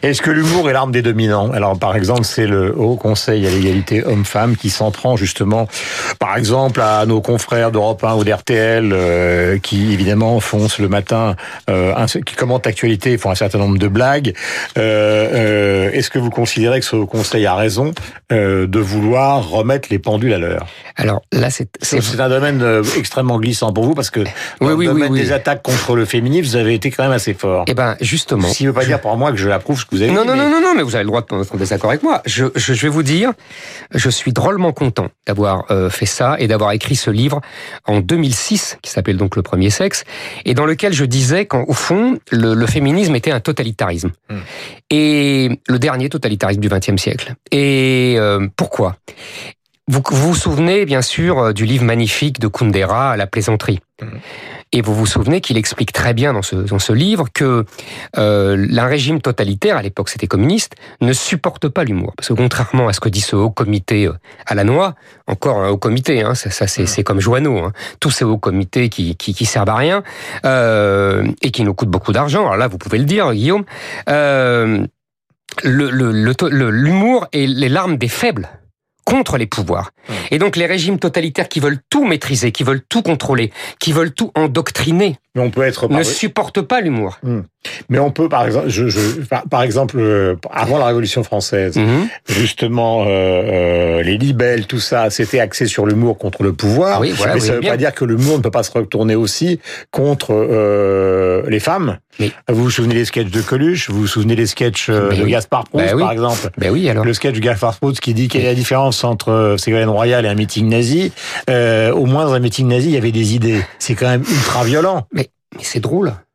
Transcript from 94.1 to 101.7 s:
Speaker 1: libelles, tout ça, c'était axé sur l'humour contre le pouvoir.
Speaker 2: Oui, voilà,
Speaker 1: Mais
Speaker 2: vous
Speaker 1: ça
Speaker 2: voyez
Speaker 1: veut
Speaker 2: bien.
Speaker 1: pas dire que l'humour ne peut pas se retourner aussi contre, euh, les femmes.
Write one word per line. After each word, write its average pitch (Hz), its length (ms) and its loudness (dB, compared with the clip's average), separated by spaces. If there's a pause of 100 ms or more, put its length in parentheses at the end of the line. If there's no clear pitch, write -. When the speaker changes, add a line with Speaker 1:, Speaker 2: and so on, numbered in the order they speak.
Speaker 1:
libelles, 120 500 0
tout 123 120 -4
ça, 113 300 0
c'était 110 320 -2
axé 113 260 -2
sur 101 180 0
l'humour 107 320 2
contre 95 260 -6
le 98 100 2
pouvoir. 113 480 2
Speaker 2:
Oui, 87 140 0
voilà, - 180 0
Speaker 1:
Mais - 60 2
Speaker 2:
vous - 60 -2
Speaker 1:
ça 110 60 0
Speaker 2:
voyez 123 60 0
Speaker 1:
veut 120 40 -2
Speaker 2:
bien. 123 100 0
Speaker 1:
pas 117 60 0
dire 127 160 0
que 135 120 -2
l'humour 127 320 2
ne 135 60 0
peut 110 80 0
pas 113 120 0
se - 80 -6
retourner 110 440 0
aussi 160 440 0 (320)
contre, 139 400 0
euh, 98 1200 2
les 107 100 0
femmes. 156 380 -2 (220)